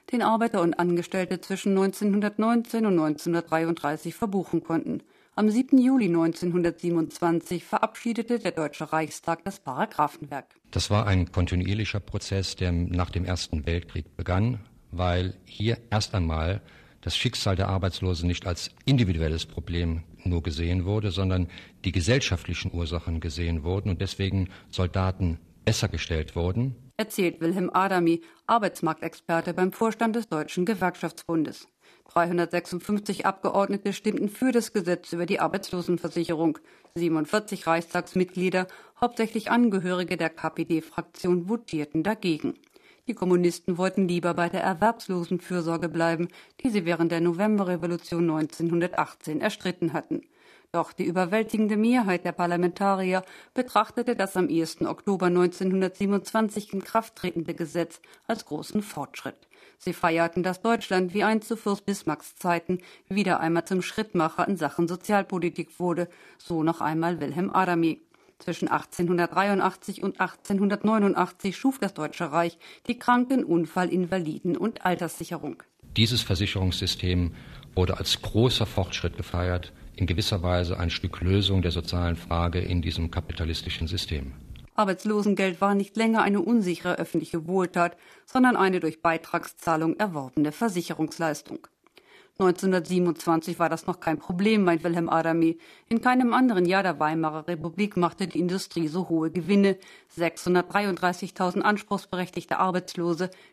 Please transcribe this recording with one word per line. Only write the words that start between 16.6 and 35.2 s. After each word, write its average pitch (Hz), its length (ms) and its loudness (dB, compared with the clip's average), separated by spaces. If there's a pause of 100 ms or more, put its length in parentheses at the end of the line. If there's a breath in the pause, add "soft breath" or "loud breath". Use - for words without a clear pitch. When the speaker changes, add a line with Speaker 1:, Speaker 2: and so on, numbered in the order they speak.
Speaker 2:
das - 160 -4
Schicksal 107 380 0
der 95 140 0
Arbeitslosen 90 580 0
nicht 87 180 -2
als 90 240 -4 (160)
individuelles 82 640 2
Problem 85 560 -4 (200)
nur 85 200 0
gesehen 85 420 -2
wurde, 104 240 0
sondern 92 380 0 (380 loud breath)
die 92 60 -2
gesellschaftlichen 92 800 0
Ursachen 82 480 -4
gesehen 82 440 -2
wurden 92 260 -2
und 85 100 -2
deswegen 95 500 -2 (200 loud breath)
Soldaten 92 680 0 (260)
besser 110 240 2
gestellt 80 480 -4
wurden. 110 380 0 (200)
Speaker 1:
Erzählt 180 460 -2
Wilhelm 180 320 0
Adami, 175 480 4 (240 loud breath)
Arbeitsmarktexperte 170 1080 0
beim 185 200 2
Vorstand 220 420 0
des 233 140 -4
Deutschen 156 340 -2
Gewerkschaftsbundes. 175 1040 -2 (420 soft breath)
Dreihundertsechsundfünfzig 175 1160 0
Abgeordnete 196 680 0
stimmten 208 380 -2
für 254 240 0
das 233 180 0
Gesetz 175 400 -2
über 170 140 -2